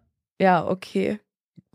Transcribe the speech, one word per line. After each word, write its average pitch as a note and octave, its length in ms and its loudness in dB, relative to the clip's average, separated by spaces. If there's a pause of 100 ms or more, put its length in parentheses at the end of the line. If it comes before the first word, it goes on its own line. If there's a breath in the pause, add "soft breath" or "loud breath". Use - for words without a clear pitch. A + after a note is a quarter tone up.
(400)
ja, F3+ 260 2
okay. F#3+ 540 -4 (540)